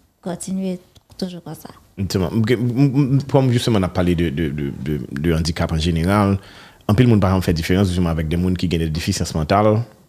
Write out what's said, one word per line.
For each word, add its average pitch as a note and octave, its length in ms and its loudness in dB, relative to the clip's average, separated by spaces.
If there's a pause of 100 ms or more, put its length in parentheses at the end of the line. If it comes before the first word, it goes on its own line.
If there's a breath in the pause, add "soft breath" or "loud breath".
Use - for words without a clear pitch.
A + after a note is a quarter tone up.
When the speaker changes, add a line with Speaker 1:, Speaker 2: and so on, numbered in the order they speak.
(220)
Speaker 1:
kontinye F#3 560 -6 (380)
toujou F3+ 240 -8
kon D#3 140 -14
sa. - 160 -18 (260)
Speaker 2:
Justement, F#2 340 -2
m, A2+ 160 0
m, A#2+ 300 0
m, C#3 380 2
m, C3+ 160 2
comme C3+ 220 4
justement, A#2 260 2
on F#2+ 60 2
a F2 40 0
parlé F2 260 2
de, E2+ 140 0
de, D2 220 -2
de, C#2+ 200 -6 (120)
de, C#2+ 180 -4 (120)
de D#2+ 200 0
handicap E2+ 400 -2
en E2 60 0
général, F#2+ 600 2 (480 loud breath)
en G#2 80 2
pile, B2 140 6
moun, G#2+ 120 6
par F#2 100 4
exemple, F#2 160 0
fait F2+ 80 2
différence, F2+ 340 2
justement, F2 220 0
avec D#2+ 180 -2
des E2 80 -2
moun F#2 200 0
qui F2+ 140 -4
gen E2+ 100 0
des E2 100 -2
déficiences E2+ 440 -4
mentales, G#2 460 2 (280)